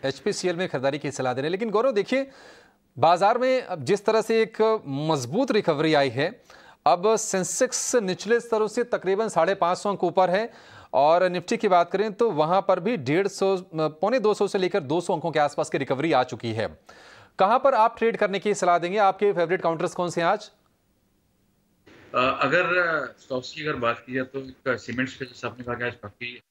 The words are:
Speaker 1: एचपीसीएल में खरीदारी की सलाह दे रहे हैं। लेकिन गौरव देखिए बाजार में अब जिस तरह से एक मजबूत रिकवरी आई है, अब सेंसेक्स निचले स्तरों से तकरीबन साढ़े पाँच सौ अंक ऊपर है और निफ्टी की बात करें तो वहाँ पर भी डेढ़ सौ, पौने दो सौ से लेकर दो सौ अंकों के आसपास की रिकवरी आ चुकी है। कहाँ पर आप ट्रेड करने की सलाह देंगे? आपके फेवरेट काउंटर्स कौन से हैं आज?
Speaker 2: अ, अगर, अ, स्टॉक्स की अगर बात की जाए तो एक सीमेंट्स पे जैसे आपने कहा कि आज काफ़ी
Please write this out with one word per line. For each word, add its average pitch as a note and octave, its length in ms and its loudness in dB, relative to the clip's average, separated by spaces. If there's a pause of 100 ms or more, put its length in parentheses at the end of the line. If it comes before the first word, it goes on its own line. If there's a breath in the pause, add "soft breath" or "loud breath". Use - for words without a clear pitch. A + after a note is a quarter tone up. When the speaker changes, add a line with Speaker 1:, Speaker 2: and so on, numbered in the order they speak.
Speaker 1:
एचपीसीएल F3+ 520 -4
में F3+ 120 -4
खरीदारी C#3 300 -2
की C#3+ 120 -6
सलाह B2+ 220 -4
दे B2 80 -4
रहे C#3 60 -4
हैं। D#3+ 40 -4
लेकिन G#3 200 -4
गौरव A3 220 0
देखिए C4 380 -2 (680 loud breath)
बाजार F3+ 400 4
में B3+ 240 0
अब F3 220 -10
जिस G3 200 0
तरह A3 180 2
से A3+ 200 2
एक A3 440 0
मजबूत D3 640 -2
रिकवरी D#3+ 440 2
आई C#3 140 4
है, C#3+ 340 -4 (440 loud breath)
अब F3 300 4
सेंसेक्स - 800 -2
निचले G#3 440 0
स्तरों A3 280 0
से A#3 160 -2
तकरीबन G3+ 440 -2
साढ़े F3 260 2
पाँच F3+ 240 0
सौ G#3 120 -2
अंक F#3 140 -2
ऊपर F3+ 260 2
है G#3+ 220 -2 (420 loud breath)
और E3+ 340 4
निफ्टी F3+ 280 -2
की A3 120 0
बात F3 220 4
करें G3+ 220 -2
तो A#3 180 0
वहाँ D#3+ 300 2
पर F#3 200 2
भी A3+ 160 -2
डेढ़ D#3 300 0
सौ, F#3+ 480 -2
पौने D#3+ 440 -2
दो G#3 160 2
सौ G3 140 0
से G3+ 100 -2
लेकर F#3 220 0
दो D3 200 -2
सौ F3+ 140 -4
अंकों E3 160 -4
के D3+ 80 -2
आसपास - 320 0
की E3+ 80 -2
रिकवरी C#3 340 0
आ B2+ 100 4
चुकी A#2 300 -4
है। G2+ 260 -4 (600 loud breath)
कहाँ G#3 200 4
पर C4 160 4
आप A3+ 240 4
ट्रेड A3+ 180 0
करने G3+ 220 0
की G3+ 160 0
सलाह F3 240 2
देंगे? F3 200 -2
आपके G3 340 2
फेवरेट E3+ 300 0
काउंटर्स E3 320 -2
कौन F3 160 -4
से E3+ 100 -4
हैं E3 80 2
आज? G#3 220 -2 (1600)
Speaker 2:
अ, B2+ 280 0
अगर, E3+ 340 2
अ, D#3+ 300 0 (140)
स्टॉक्स - 320 -8
की D#3 100 -12
अगर D3 160 -4
बात A#2 280 -2
की B2+ 80 -10
जाए C3 100 -2
तो C3+ 140 -10
एक C3 400 -6
सीमेंट्स B2+ 360 -6
पे C3+ 100 -12
जैसे - 220 -14
आपने A#2+ 180 -10
कहा A#2+ 100 -6
कि A#2+ 100 -8
आज A#2+ 100 -6
काफ़ी A#2+ 560 -16